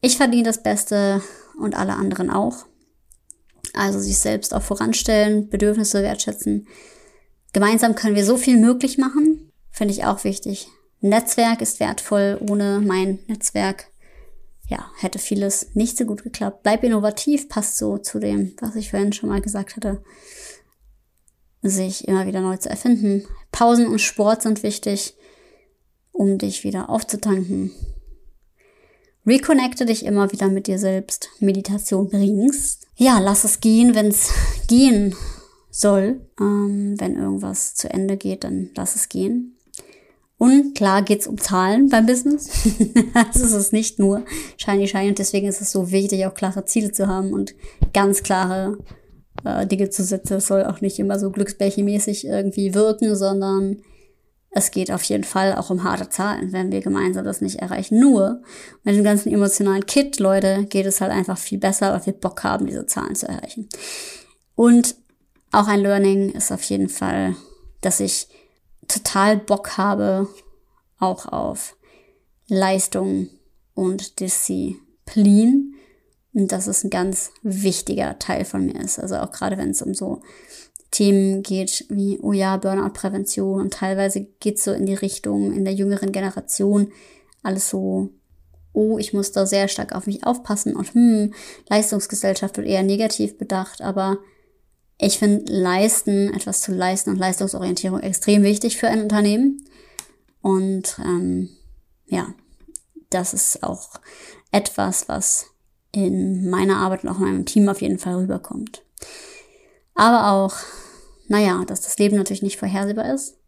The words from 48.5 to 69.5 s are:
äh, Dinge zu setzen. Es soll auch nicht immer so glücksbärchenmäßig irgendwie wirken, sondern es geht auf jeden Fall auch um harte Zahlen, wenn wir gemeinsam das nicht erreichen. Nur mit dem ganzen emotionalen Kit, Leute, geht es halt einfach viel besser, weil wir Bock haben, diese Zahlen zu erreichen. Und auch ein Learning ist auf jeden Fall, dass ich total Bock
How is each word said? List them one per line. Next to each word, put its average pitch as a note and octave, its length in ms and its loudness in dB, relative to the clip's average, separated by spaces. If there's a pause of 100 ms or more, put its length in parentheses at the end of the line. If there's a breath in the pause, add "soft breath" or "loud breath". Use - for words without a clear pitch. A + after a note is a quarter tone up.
äh, G3+ 240 -2
Dinge G3 220 0
zu G3 120 -4
setzen. F#3+ 360 -2
Es F#3+ 100 -2
soll G3 160 2
auch F#3+ 160 -6
nicht G3 180 -4
immer G3 220 0
so G3 100 -2
glücksbärchenmäßig G3+ 960 -2
irgendwie G3 480 -2
wirken, G#3+ 400 2
sondern G3 680 0 (680 soft breath)
es - 220 0
geht - 180 -4
auf - 140 -4
jeden G3+ 180 -2
Fall F#3+ 320 0
auch - 160 -4
um F3+ 140 -2
harte F#3 240 -4
Zahlen, F#3+ 440 -4
wenn F#3 200 -2
wir F#3+ 80 -2
gemeinsam F#3+ 440 -2
das G3 160 -6
nicht F#3+ 200 -4
erreichen. F#3+ 400 0
Nur B3 420 4 (400 loud breath)
mit G3+ 140 4
dem G#3 80 6
ganzen G3+ 280 2
emotionalen G3 540 2
Kit, C#4 320 0
Leute, G3 460 2
geht G3 220 -2
es G3 140 -2
halt F#3+ 120 -2
einfach F#3 260 -2
viel - 200 -6
besser, G3 340 0
weil F3+ 140 -2
wir F#3+ 80 -2
Bock - 280 -6
haben, G3+ 240 -2
diese - 200 -6
Zahlen - 280 -4
zu - 140 -6
erreichen. - 400 -10 (880 loud breath)
Und A#3+ 400 6 (560)
auch G#3 160 4
ein G#3 140 4
Learning G3 480 4
ist - 200 -4
auf G3 140 -6
jeden F#3+ 240 -2
Fall, C3 480 -2 (440 loud breath)
dass F#3 200 0
ich - 260 -4 (640 soft breath)
total G#3 480 2
Bock G3+ 400 -2